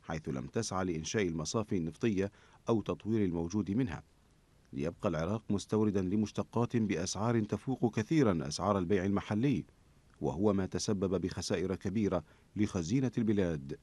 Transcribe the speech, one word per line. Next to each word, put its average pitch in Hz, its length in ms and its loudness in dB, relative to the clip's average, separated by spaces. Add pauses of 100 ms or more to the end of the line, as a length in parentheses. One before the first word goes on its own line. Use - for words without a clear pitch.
حيث 82 260 -6
لم 65 180 -4
تسعى 101 380 -2
لإنشاء 87 380 -2
المصافي 90 540 -2
النفطية 95 560 0 (360)
أو 113 120 4
تطوير 101 440 0
الموجود 85 460 -2
منها، 101 320 -2 (720)
ليبقى 76 360 -4
العراق 87 420 -2
مستوردا 104 520 2
لمشتقات 107 760 -2
بأسعار 107 680 0
تفوق 117 500 -2
كثيرا 107 540 2
أسعار 98 300 2
البيع 90 260 2
المحلي، 104 600 0 (560)
وهو 78 320 2
ما 95 140 2
تسبب 92 540 -2
بخسائر 92 540 -2
كبيرة 95 500 0 (320)
لخزينة 110 600 0
البلاد 87 640 0